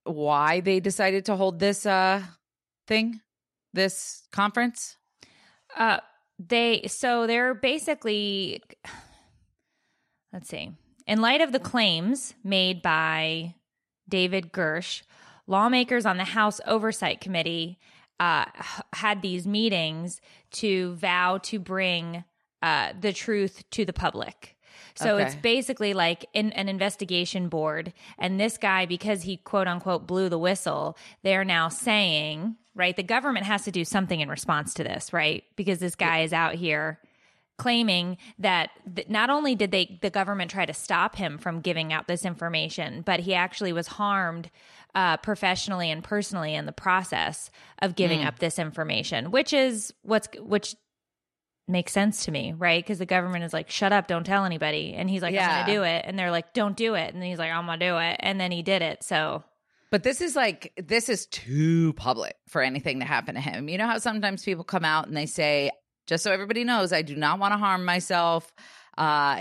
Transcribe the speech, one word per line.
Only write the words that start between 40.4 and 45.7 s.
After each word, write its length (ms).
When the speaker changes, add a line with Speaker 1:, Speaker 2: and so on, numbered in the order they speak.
Speaker 2:
try 160
to 80
stop 420
him 220
from 220
giving 320
out 160
this 160
information, 800
but 180
he 140
actually 380
was 160
harmed, 600
uh, 240
professionally 720